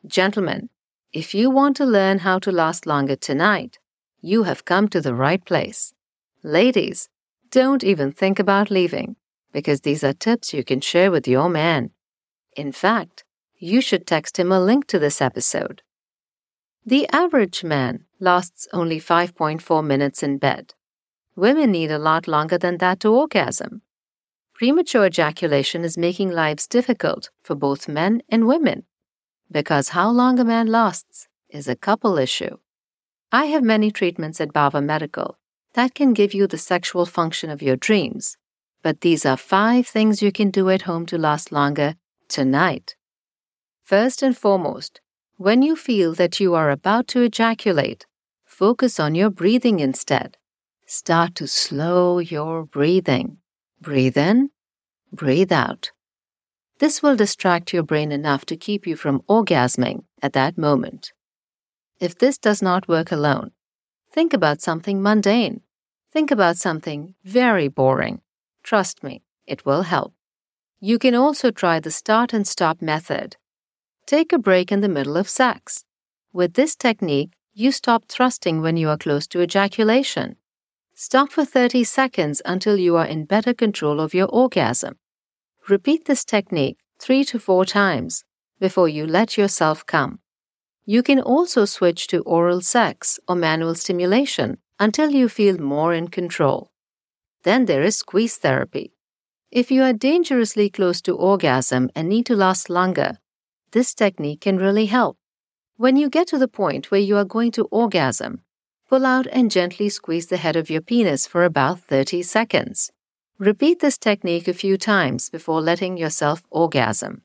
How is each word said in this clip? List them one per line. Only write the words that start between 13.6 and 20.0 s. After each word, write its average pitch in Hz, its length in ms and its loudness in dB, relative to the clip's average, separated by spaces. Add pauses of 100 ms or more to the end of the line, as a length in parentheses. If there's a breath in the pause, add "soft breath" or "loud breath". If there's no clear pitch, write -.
should - 260 -2
text 160 320 -2
him 180 100 0
a 185 120 4
link 247 260 2
to 196 100 -2
this 147 240 0
episode. - 600 -4 (1000)
The 254 260 0
average 285 540 0
man 143 420 -2 (140)
lasts 180 540 -4
only 165 240 -4
five 175 380 -2
point 156 260 -4
four 156 220 0
minutes 143 400 -2